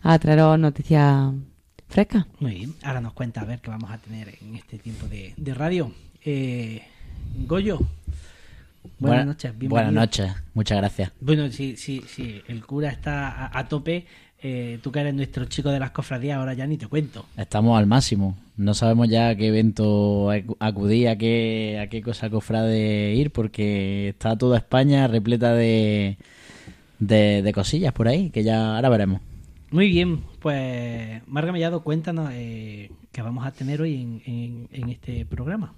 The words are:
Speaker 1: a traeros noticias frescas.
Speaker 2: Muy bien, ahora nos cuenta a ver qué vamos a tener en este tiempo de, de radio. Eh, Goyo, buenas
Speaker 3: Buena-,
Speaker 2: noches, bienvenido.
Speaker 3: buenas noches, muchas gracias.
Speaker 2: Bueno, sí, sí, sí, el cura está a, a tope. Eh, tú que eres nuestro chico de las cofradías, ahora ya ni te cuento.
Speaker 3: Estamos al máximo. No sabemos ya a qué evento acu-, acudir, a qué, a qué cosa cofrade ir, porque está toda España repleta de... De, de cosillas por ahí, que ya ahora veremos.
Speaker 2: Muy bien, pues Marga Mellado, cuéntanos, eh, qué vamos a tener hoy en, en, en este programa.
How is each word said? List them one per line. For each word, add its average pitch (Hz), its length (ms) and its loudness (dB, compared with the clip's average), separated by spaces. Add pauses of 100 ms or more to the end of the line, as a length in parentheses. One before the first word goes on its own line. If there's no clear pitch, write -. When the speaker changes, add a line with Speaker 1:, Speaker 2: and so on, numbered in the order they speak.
Speaker 1:
a 160 160 6
traeros 156 400 6
noticias 143 720 4 (540)
frescas. 202 380 2 (140)
Speaker 2:
Muy 127 160 -4
bien, 113 180 -10 (100)
ahora 131 180 -4
nos 113 120 -8
cuenta 113 280 -8
a 104 40 -6
ver 117 140 -8
qué - 100 -14
vamos 110 220 -10
a 113 60 -12
tener 107 440 -16
en 107 140 -16
este 110 220 -18
tiempo 110 300 -12
de, 98 280 -12
de 139 180 -8
radio. 151 380 -2 (320)
Eh, 123 580 -4 (640)
Goyo, 190 340 -2
buenas - 1200 -8
Speaker 3:
Buena-, 131 260 4
Speaker 2:
noches, 143 260 -6
bienvenido. 120 180 -8
Speaker 3:
buenas 113 240 2
noches, 107 380 2 (220)
muchas 107 240 0
gracias. 98 420 -2
Speaker 2:
Bueno, 147 320 0
sí, 131 240 -8
sí, 131 320 -10
sí, 113 400 -12
el 113 180 -10
cura 147 240 -4
está 143 380 -6
a, 131 320 -8
a 131 80 -6
tope. 160 380 -4 (360)
Eh, 123 420 -6
tú 135 80 -6
que 143 80 -2
eres 143 160 -2
nuestro 131 300 -4
chico 143 240 -4
de 139 100 0
las 131 120 -4
cofradías, 139 460 -6
ahora 131 160 -4
ya 131 140 -6
ni 156 100 -2
te 117 100 -12
cuento. 143 380 -4 (100)
Speaker 3:
Estamos 113 420 4
al 104 100 6
máximo. 98 500 2 (180)
No 104 200 0
sabemos 117 340 4
ya 113 200 4
a 113 60 0
qué 104 120 0
evento 104 840 4
acu-, 104 280 -4
acudir, 107 500 2
a 113 80 0
qué, 110 640 0
a 101 60 -8
qué 113 120 -8
cosa 110 280 -6
cofrade 107 840 0
ir, 143 160 2
porque 101 800 -2
está 110 280 -2
toda 123 220 4
España 135 480 4
repleta 117 460 2
de... 107 640 4 (800)
De, 104 420 6
de 101 120 2
cosillas 101 400 0
por 113 140 0
ahí, 160 220 2
que 110 140 -2
ya 110 320 2
ahora 123 140 2
veremos. 101 320 2 (500)
Speaker 2:
Muy 196 180 4
bien, 175 320 2 (180)
pues 120 840 -6
Marga 151 260 -4
Mellado, 170 300 -2
cuéntanos, 160 500 -4
eh, 110 600 -12 (200)
qué 120 120 -8
vamos 120 200 -6
a 135 80 -6
tener 143 300 -6
hoy 160 140 -2
en, 120 320 -8
en, 120 440 -8
en 123 180 -8
este 120 360 -8
programa. 156 520 -6